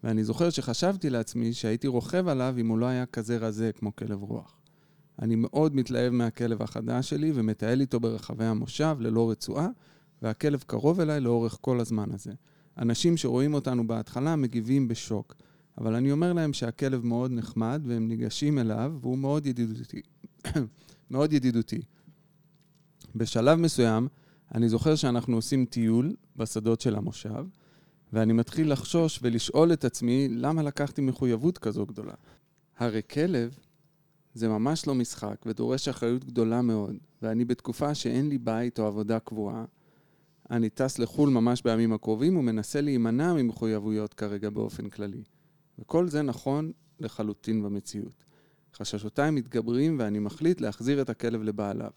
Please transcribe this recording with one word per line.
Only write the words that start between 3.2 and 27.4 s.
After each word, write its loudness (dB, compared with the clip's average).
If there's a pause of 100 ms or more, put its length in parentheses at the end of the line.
רזה 0
כמו -6
כלב -6
רוח. -10 (640)
אני 2
מאוד 2
מתלהב 0
מהכלב 0
החדש -4
שלי 0
ומטייל 2
איתו 0
ברחבי -4
המושב 0
ללא 2
רצועה, -2 (540)
והכלב 0
קרוב 2
אליי 2
לאורך 0
כל 0
הזמן -2
הזה. -10 (460)
אנשים 4
שרואים 2
אותנו 0
בהתחלה -2
מגיבים 2
בשוק, -4 (440)
אבל 0
אני 2
אומר 2
להם 0
שהכלב -2
מאוד 0
נחמד -2
והם -2
ניגשים 0
אליו 0
והוא -2
מאוד 0
ידידותי. -4 (440)
<clears throat> -6
מאוד 2
ידידותי. 2 (1300)
בשלב 4
מסוים, 4 (460)
אני 4
זוכר 4
שאנחנו 0
עושים 2
טיול 2 (220)
בשדות 0
של 0
המושב, -6 (680)